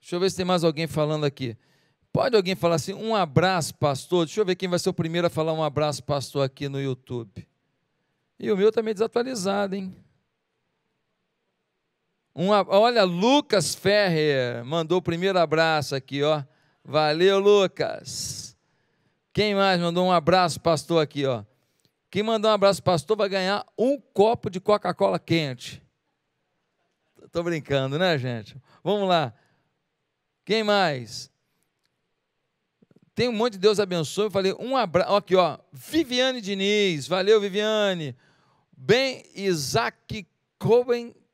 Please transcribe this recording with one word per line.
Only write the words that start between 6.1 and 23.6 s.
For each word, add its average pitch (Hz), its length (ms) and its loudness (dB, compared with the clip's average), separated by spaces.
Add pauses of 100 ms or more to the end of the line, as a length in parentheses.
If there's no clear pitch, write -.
aqui 139 280 -6
no 139 100 -8
YouTube. 127 680 -10 (920)
E 226 120 -6
o 208 60 2
meu 208 160 4
tá 226 100 -2
meio 220 120 -4
desatualizado, 202 800 -2
hein? 190 200 -10 (2500)
Um 180 160 -2
a-, 202 160 4
olha, 220 380 4
Lucas 196 680 2
Ferrer 151 920 0
mandou 160 340 -2
o 175 40 -4
primeiro 175 360 -2
abraço 156 560 2
aqui, 135 280 -6
ó. 151 200 0 (400)
Valeu, 156 560 2
Lucas. - 1160 0 (800)
Quem 208 200 0
mais 196 240 2
mandou 175 280 0
um 185 60 2
abraço, 175 480 2
pastor, 165 420 0
aqui, 143 240 -4
ó? 117 180 -4 (640)
Quem 190 140 -4
mandou 220 260 0
um 214 60 6
abraço, 196 260 2
pastor, 185 360 0
vai 208 120 0
ganhar 190 380 -2 (100)